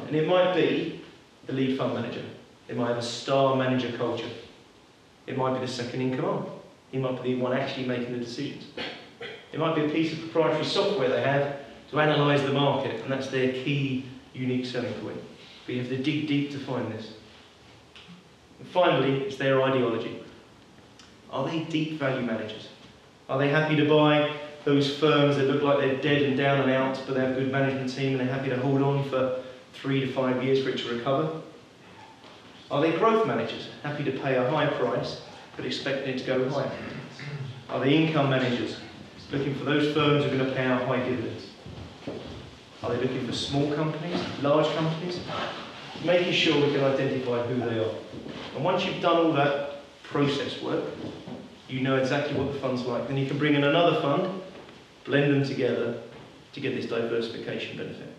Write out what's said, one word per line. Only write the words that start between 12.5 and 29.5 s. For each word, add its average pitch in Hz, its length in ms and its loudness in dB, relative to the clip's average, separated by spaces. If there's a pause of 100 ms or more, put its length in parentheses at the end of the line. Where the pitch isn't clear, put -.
market, 139 480 0
and 131 100 -4
that's 135 160 -2
their 131 240 0
key, 135 540 -2 (280)
unique 127 320 -2
selling 113 300 -4
point. 107 260 -8 (440)
But 131 100 -6
you 123 60 -2
have 120 80 -6
to 131 80 -2
dig 147 300 0
deep 143 240 0
to - 80 -8
find 110 320 -4
this. - 220 -10 (1500)
And 131 100 -18
finally, 135 540 4
it's - 120 -6
their 135 260 4
ideology. 120 640 0 (1040)
Are 139 160 -2
they 165 200 -2
deep - 340 -2
value 123 260 0
managers? - 440 -6 (600)
Are 135 80 0
they 143 100 4
happy 151 300 4
to 147 100 4
buy 151 460 6 (320)
those 143 320 4
firms 143 400 6
that 135 100 2
look 143 140 2
like 143 180 4
they're 131 220 2
dead 143 220 4
and 131 120 2
down 139 240 4
and 131 120 2
out, 131 340 2
but 131 100 -2
they 127 60 2
have 131 100 0
a 131 40 -2
good 135 160 0
management 131 380 0
team 135 300 0
and - 0 -
they're 127 160 0
happy 139 140 -2
to 127 80 0
hold 139 240 2
on 139 280 2
for 127 320 0 (320)